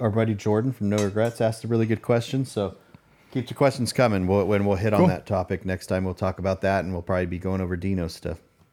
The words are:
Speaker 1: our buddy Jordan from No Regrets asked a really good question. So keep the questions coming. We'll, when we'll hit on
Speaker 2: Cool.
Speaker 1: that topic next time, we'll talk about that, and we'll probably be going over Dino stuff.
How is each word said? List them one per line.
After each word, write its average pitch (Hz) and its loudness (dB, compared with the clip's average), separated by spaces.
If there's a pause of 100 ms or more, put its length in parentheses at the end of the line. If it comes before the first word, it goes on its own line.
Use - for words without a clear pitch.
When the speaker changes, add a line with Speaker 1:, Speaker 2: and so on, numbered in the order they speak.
Speaker 1:
our 113 2
buddy 110 2
Jordan 110 0
from 101 -2
No 104 2
Regrets 107 0
asked 113 0
a 113 -8
really 113 2
good 110 0
question. 123 0
So 101 -4 (560)
keep 123 -4
the 127 -10
questions 131 0
coming. 104 2
We'll, 98 4
when 101 2
we'll 101 2
hit 107 0
on 104 6
Speaker 2:
Cool. 180 6
Speaker 1:
that 90 -2
topic 92 -2
next 92 -4
time, 92 0
we'll 92 -2
talk 95 -4
about 95 -2
that, 98 2
and 90 -6
we'll 87 -6
probably 92 -2
be 87 -6
going 95 -2
over 90 -4
Dino 92 -2
stuff. - -10 (340)